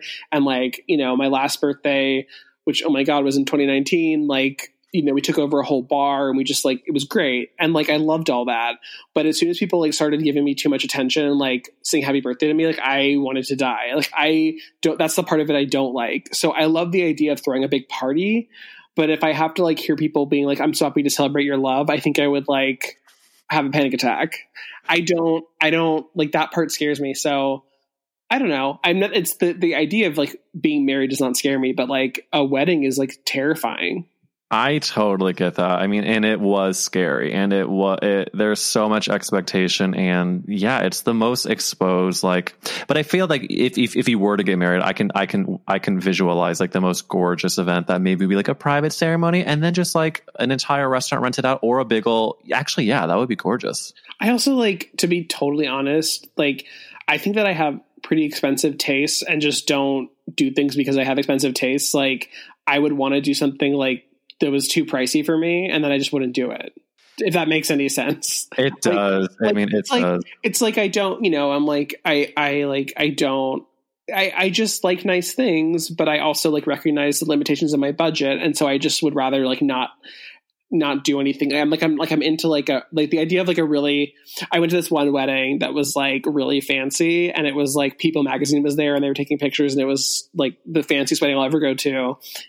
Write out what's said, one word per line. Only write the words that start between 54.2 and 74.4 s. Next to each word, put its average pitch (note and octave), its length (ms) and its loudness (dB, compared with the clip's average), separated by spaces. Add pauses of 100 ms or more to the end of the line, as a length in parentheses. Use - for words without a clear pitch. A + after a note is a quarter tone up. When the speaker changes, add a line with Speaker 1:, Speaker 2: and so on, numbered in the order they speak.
Speaker 1:
also, B3+ 240 2
like, G#3 420 0
to F3+ 100 2
be F3 160 2
totally D3 440 -2
honest, C#3 680 0
like, C#3+ 300 0 (420)
I D3+ 120 0
think G3+ 180 0
that G#3 80 2
I F#3+ 80 2
have D#3 260 0 (240)
pretty D#3 220 0
expensive C#3 520 0
tastes C#3+ 460 0
and D#3+ 180 -2
just D3 240 -2
don't C#3 440 0 (260)
do C3+ 160 2
things C#3 240 0
because C3+ 220 0
I C3 80 2
have C3+ 140 0
expensive C#3 340 0
tastes. C3+ 400 -2
Like, C3+ 380 -2 (360)
I C#3+ 100 2
would D3 140 2
wanna C#3 300 0
do C#3+ 120 0
something, C#3 400 0
like, C3 340 -2 (340)
that D3 100 2
was C#3 160 0
too D#3+ 180 0
pricey C#3+ 400 0
for D#3+ 120 2
me, E3+ 340 0
and D#3 120 0
then C#3+ 80 0
I C#3 60 2
just C#3 140 -2
wouldn't C3+ 220 -2
do B2 180 -2
it, - 220 -10 (460)
if F#3 140 0
that E3 140 0
makes D#3 240 0
any C#3+ 180 2
sense. - 580 -4 (100)
Speaker 2:
It - 160 2
Speaker 1:
Like, - 80 -16
Speaker 2:
does. G2+ 480 2 (120)
I A2 40 2
Speaker 1:
like, G#2 100 2
Speaker 2:
mean, G#2 140 0
it G#2 60 0
Speaker 1:
it's G#2 160 -2
like, - 120 2
Speaker 2:
does. F2+ 200 0 (200)
Speaker 1:
it's - 180 0
like, - 160 2
I G#2 100 2
don't, G3 360 -2
you F#3 80 2
know, C#3+ 200 2
I'm C#3+ 140 2
like, D3 400 -2
I, D3 300 0
I, C#3+ 300 0
like, C#3 320 -4
I D3+ 120 0
don't, C3+ 560 -2 (480)
I, G3 220 0
I F#3+ 140 2